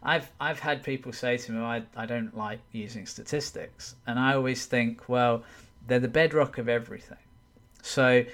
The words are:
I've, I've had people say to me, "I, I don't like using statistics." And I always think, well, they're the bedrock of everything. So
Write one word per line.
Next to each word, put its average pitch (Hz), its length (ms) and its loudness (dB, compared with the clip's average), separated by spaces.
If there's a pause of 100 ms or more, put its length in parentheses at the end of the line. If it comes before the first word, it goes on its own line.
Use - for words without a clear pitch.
I've, 160 260 0 (120)
I've 151 180 -2
had 147 240 -2
people 131 300 -6
say 123 240 0
to 123 160 -6
me, 113 80 -4
"I, 117 240 -4 (120)
I 113 80 -6
don't 113 320 -4
like 107 240 -6 (120)
using 107 340 -10
statistics." - 880 -8 (100)
And 120 140 -2
I 131 160 4
always 131 320 0
think, 117 420 0
well, 123 360 2 (420)
they're 123 140 4
the 123 80 0
bedrock 156 500 2
of 117 100 -4
everything. 113 560 -4 (560)
So 127 540 6